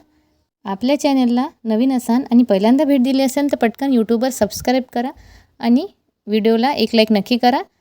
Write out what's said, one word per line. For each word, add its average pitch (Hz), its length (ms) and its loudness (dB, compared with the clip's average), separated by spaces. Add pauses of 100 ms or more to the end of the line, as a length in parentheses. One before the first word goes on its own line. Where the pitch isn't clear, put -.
(640)
आपल्या 247 340 -2
चॅनलला 262 480 0 (160)
नवीन 233 300 0
असाल 240 380 0
आणि 240 120 4
पहिल्यांदा 226 400 2
भेट 277 200 2
दिली 262 200 0
असेल, 277 280 -2
तर 294 60 -2
पटकन - 340 -2
YouTube-वर 233 380 0
सबस्क्राईब 247 540 -4 (100)
करा 247 180 -6 (480)
आणि 247 280 0 (400)
व्हिडिओला 226 440 0
एक 226 240 -2
लाईक 220 160 2
नक्की 214 260 0
करा. 247 240 2 (200)